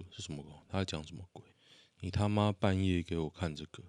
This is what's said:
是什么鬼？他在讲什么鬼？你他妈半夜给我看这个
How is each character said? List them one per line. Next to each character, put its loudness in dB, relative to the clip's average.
是 -14
什 -8
么 -10
鬼？ -16
他 -2
在 2
讲 -6
什 -14
么 -12
鬼？ -18
你 -4
他 2
妈 4
半 2
夜 4
给 -2
我 0
看 -4
这 -10
个 -18